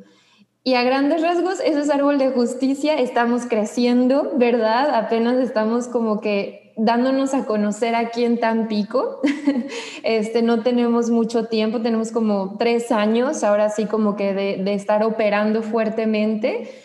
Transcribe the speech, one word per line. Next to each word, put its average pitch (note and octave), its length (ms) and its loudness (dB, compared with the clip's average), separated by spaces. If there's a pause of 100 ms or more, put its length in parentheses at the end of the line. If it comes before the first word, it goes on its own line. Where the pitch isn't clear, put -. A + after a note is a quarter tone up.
(640)
Y B3+ 120 2
a B3 80 2
grandes C#4 380 2
rasgos, F4 440 0
eso D4 140 2
es C#4+ 100 0
Árbol C#4+ 280 2
de C4+ 120 2
Justicia. C4+ 680 0
Estamos A#3+ 480 0
creciendo, B3 920 2
¿verdad? A#3+ 580 2
Apenas A#3 420 0
estamos A#3 500 0
como A3+ 340 -2
que G#3 560 -4
dándonos C4 560 2
a B3 120 -2
conocer G#3+ 500 0
aquí A#3 280 -2
en A#3 160 2
Tampico. A3+ 840 -2
<laughs> D4+ 60 2 (720)
Este, A3+ 380 0
no A#3 220 2
tenemos A#3 460 2
mucho A3+ 380 0
tiempo, A3 340 -2
tenemos A3+ 320 -2
como G#3 440 0
tres A#3 340 0
años, A#3 520 2
ahora G#3 260 4
sí G#3+ 160 -2
como G#3 300 0
que G3 180 -2
de, G3 300 -2
de G3 100 0
estar G#3 300 0
operando G#3+ 580 0
fuertemente, A3 1080 -2 (160)